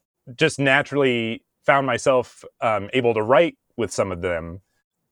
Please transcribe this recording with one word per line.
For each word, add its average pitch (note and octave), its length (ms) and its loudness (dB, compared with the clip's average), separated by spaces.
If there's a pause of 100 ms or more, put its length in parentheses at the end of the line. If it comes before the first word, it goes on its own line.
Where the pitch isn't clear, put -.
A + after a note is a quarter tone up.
(360)
just D#3 240 0
naturally C3+ 840 0 (220)
found C#3 200 4
myself, B2+ 580 0 (180)
um, G#2 320 -2
able A#2+ 200 2
to G#2+ 80 0
write D3 360 0 (180)
with A2 160 -4
some G2 200 -2
of F2 100 -8
them. F2 380 -6 (520)